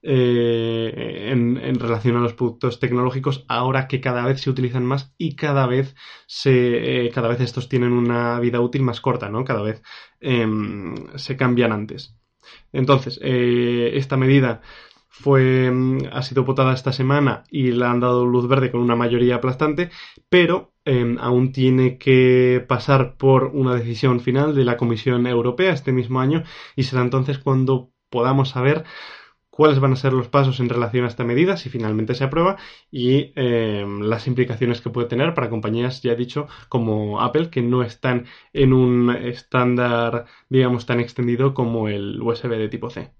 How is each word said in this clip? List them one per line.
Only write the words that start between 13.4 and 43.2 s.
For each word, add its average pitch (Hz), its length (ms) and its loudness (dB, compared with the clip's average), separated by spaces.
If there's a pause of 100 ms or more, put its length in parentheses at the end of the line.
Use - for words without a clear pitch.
esta 135 240 -2
medida 131 420 4 (480)
fue, 131 600 2
em, 127 320 0 (120)
ha 127 120 -6
sido 131 200 0
votada 131 300 2
esta 131 180 -4
semana 135 580 0
y 127 220 0
le 120 140 0
han 120 160 0
dado 123 240 2
luz 123 220 2
verde 131 240 2
con 120 100 -2
una 120 160 2
mayoría 120 380 2
aplastante, 143 540 -2 (380)
pero, 175 460 2 (100)
em, 123 360 0
aún 127 340 0
tiene 131 440 2
que 127 680 4
pasar 131 480 0
por 135 380 4
una 131 220 0
decisión 120 440 0
final 135 340 0
de 139 120 4
la 120 100 2
Comisión 120 520 0
Europea 127 440 0
este 139 220 -2
mismo 127 260 -2
año 147 240 0 (320)
y 135 80 0
será 127 200 0
entonces 135 340 -2
cuando 131 540 0 (180)
podamos 135 400 0
saber 139 340 0 (680)
cuáles 147 280 4
van 135 140 2
a 127 40 -2
ser 131 160 0
los 127 160 -2
pasos 135 300 2
en 123 80 0
relación 120 380 -2
a - 40 -2
esta 117 140 -6
medida, 156 340 0
si 131 120 -12
finalmente 113 460 -2
se 135 80 -2
aprueba, 165 340 0 (320)
y, 135 460 0
em, 107 680 -2
las 107 240 -2
implicaciones 123 560 -2
que - 80 -8
puede 120 180 -4
tener 143 280 -2
para 113 160 -4
compañías, 113 500 -4
ya 120 120 0
he - 20 0
dicho, 123 320 -6 (220)
como 107 520 -2
Apple, 156 300 -2
que 131 100 -2
no 123 220 0
están 123 420 -4 (260)
en 131 220 4
un 123 380 4
estándar, 120 1120 -2 (240)
digamos, 127 380 2
tan 120 120 0
extendido 120 540 -2
como 117 340 -2
el 104 320 -6
U 113 120 -2
S 117 160 -6
B 113 100 -4
de 107 100 -4
tipo 113 220 -8
C. 120 300 -14